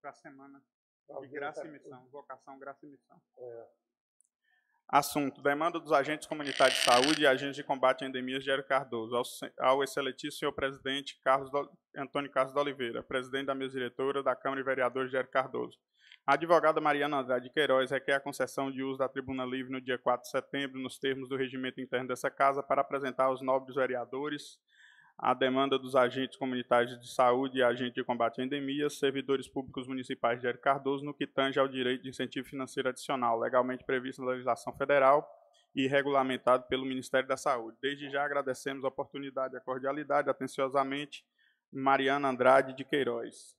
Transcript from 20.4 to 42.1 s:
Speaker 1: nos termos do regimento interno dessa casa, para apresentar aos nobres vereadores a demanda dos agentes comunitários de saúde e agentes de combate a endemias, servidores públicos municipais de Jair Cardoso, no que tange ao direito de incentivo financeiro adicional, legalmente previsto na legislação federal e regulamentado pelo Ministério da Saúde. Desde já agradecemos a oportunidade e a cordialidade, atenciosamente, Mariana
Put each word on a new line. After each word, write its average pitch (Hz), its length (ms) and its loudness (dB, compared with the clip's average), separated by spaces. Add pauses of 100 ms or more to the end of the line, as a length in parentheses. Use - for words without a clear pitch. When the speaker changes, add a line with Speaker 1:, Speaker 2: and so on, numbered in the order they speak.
Speaker 1:
nos 131 220 -10
termos 135 300 -4
do 135 80 -4
regimento 131 420 -4
interno 127 300 -4
dessa 127 200 -2
casa, 139 320 2
para 139 200 0
apresentar 135 440 -2
aos 131 160 0
nobres 131 340 -2
vereadores 131 840 -4 (580)
a 127 160 4
demanda 131 460 4
dos 131 160 -4
agentes 127 420 2
comunitários 123 600 0
de 123 140 -18
saúde 131 460 2
e 127 40 6
agentes 123 300 0
de 131 100 -4
combate 120 380 -2
a - 20 -2
endemias, 143 560 -4
servidores 135 480 0
públicos 127 400 -8
municipais 123 500 -2
de 123 60 -12
Jair 123 160 -2
Cardoso, 139 460 0
no 147 80 -8
que 143 120 -6
tange 135 360 0
ao 135 60 4
direito 127 360 -2
de 131 60 -10
incentivo 123 360 -6
financeiro 131 440 -4
adicional, 123 500 0
legalmente 123 460 0
previsto 131 360 -4
na 127 100 -2
legislação 123 440 -2
federal 143 500 6 (480)
e 135 140 0
regulamentado 131 800 2
pelo 131 180 -2
Ministério 131 420 -2
da 135 100 -2
Saúde. 120 440 -4
Desde 143 300 -6
já 143 140 0
agradecemos 139 580 -4
a 135 60 0
oportunidade 131 640 -6
e - 20 -10
a 120 40 -12
cordialidade, 139 680 -2
atenciosamente, 135 960 -2 (460)
Mariana 135 560 4